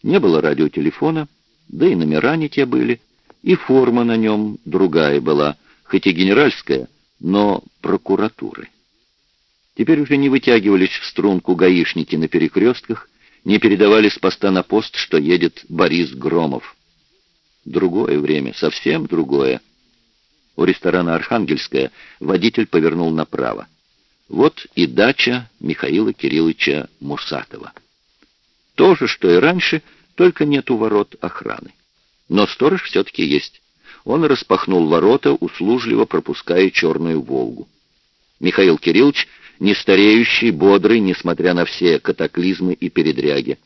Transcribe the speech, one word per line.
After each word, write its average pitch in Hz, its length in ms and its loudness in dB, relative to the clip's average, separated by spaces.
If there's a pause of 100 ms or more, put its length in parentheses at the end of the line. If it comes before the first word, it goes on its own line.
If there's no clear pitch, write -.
Не 185 160 2
было 85 220 4
радиотелефона, 78 840 -2 (420)
да 147 180 0
и 151 80 2
номера 80 400 0
не 156 140 -4
те 139 160 0
были, 123 360 -2 (400)
и 180 140 0
форма 123 480 2
на 117 140 0
нём 107 480 -2
другая 78 560 2
была, 73 360 0 (260)
хоть - 220 -2
и 98 60 4
генеральская, 95 760 0 (300)
но 101 440 0 (180)
прокуратуры. - 880 -4 (1040)
Теперь 156 260 0
уже 143 160 0
не 139 120 2
вытягивались 104 640 2
в - 140 -12
струнку 92 500 0
гаишники 87 600 2
на 80 120 -2
перекрёстках, 98 840 -2 (360)
не 104 140 2
передавали 104 500 4
с - 100 -6
поста 95 320 -2
на 92 100 2
пост, - 340 -4
что - 220 -2
едет 82 520 0
Борис 82 420 0
Громов. 71 640 -4 (880)
Другое 87 540 -2
время, 71 340 -2
совсем 78 540 -4
другое. 69 540 -2 (960)
У 87 100 0
ресторана 87 500 -2
«Архангельская» 76 760 -4 (280)
водитель 98 480 -2
повернул 82 440 0
направо. 62 560 -6 (600)
Вот - 380 0 (100)
и 90 100 2
дача 117 640 0 (100)
Михаила 82 540 -2
Кирилловича 73 760 -2 (100)
Мусатова. 67 760 -12 (1000)
То 180 200 4
же, 123 120 -4
что - 220 -2
и 87 80 6
раньше, 165 460 0 (320)
только 175 300 2
нет 143 260 -2
у 117 60 0
ворот 107 440 -2
охраны. - 520 -12 (560)
Но 95 180 2
сторож 175 360 0
всё-таки - 400 -4
есть. - 380 -4 (420)
Он 151 220 -2
распахнул 95 600 0
ворота, 104 460 2
услужливо 113 720 -2
пропуская 87 640 -2
чёрную 80 520 -2
«Волгу». 62 460 -6 (720)
Михаил 90 380 2
Кириллович, 110 500 2 (320)
не 101 160 0
стареющий, 107 760 2
бодрый, 98 480 4
несмотря 90 540 -2
на 87 120 0
все 85 340 0
катаклизмы 90 720 -4
и - 160 -6
передряги. 71 760 -2